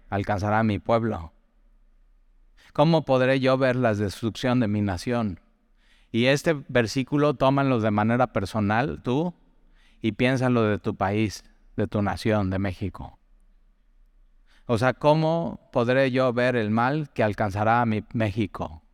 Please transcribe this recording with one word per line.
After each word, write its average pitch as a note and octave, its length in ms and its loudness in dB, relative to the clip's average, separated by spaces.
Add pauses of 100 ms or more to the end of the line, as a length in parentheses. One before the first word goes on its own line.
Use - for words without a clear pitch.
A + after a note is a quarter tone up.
alcanzará G#2 500 -2
a A2+ 40 2
mi G#2 160 0
pueblo? A2 540 -2 (1400)
¿Cómo D#3 320 2
podré C3 340 2
yo C3 180 2
ver C3 180 2
la B2 180 2
destrucción G#2+ 680 -2
de A#2 80 2
mi G#2 140 -2
nación?" G#2 580 -4 (720)
Y A#2 140 2
este D3 280 2 (140)
versículo, C3+ 680 0
tómalo C3+ 460 2
de G#2+ 120 0
manera A2+ 420 2
personal, A2 680 -2
tú, D3+ 300 -2 (680)
y A2 120 0
piénsalo B2 500 2
de G#2 160 0
tu G#2 160 -6
país, G2+ 480 -2 (320)
de G#2 120 -2
tu G#2+ 140 -2
nación, G2+ 480 0
de F#2+ 100 -2
México. F#2 600 -8 (1500)
O A#2+ 120 0
sea, B2+ 160 2
"¿Cómo D#3+ 800 0
podré B2+ 400 2
yo B2+ 220 2
ver B2 220 0
el G#2+ 160 0
mal C3 400 0
que B2 120 -2
alcanzará G#2+ 580 0
a A#2+ 40 2
mi G#2+ 180 -2 (100)
México?" G2 680 -4 (120)